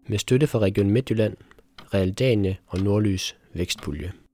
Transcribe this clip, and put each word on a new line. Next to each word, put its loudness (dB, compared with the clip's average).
Med -2
støtte 2
fra 0
Region 2
Midtjylland, 0
Realdania 0
og -4
Nordlys 0
Vækstpulje. -6